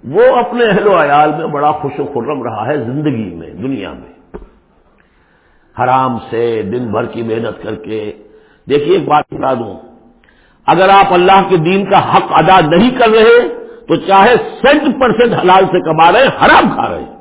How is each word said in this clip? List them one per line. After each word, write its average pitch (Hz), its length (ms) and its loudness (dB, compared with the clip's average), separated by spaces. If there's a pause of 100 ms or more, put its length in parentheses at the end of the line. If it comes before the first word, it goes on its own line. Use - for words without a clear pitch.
وہ 156 200 0 (140)
اپنے 240 280 -2
اہل 202 220 0
و 196 140 4
عیال 147 360 2
میں 165 100 -6
بڑا 147 240 -2
خوش 151 280 -8
و 139 140 -4
خرم 127 300 -6
رہا 110 240 -8
ہے 147 100 -4
زندگی 123 580 -6
میں، 82 140 -16
دنیا 101 440 -10
میں، - 200 -20 (1600)
حرام 127 420 0 (120)
سے 117 320 -2
دن 120 260 -6
بھر 110 180 -4
کی 117 180 -10
محنت 110 400 -6
کر 110 120 -8
کے۔ 107 240 -10 (680)
دیکھیے 147 300 0
ایک 139 100 -4
بات 147 260 0
بتا 131 200 -4
دوں، 113 200 -8 (960)
اگر 185 220 2
آپ 196 240 4
اللہ 185 260 4 (100)
کے 185 80 2
دین 185 320 0
کا - 100 4 (120)
حق 190 180 0
ادا 185 380 4
نہیں 185 300 4
کر 226 120 2
رہے 226 280 6 (500)
تو 160 80 0
چاہے 196 380 4 (280)
سینٹ 277 220 2 (180)
پرسینٹ 240 400 0
حلال 190 240 4
سے 175 160 0
کما 160 300 2
رہے 214 80 4
ہیں، 262 140 2 (120)
حرام 311 280 4
کھا 113 160 -4
رہے 80 140 -8
ہیں - 180 -20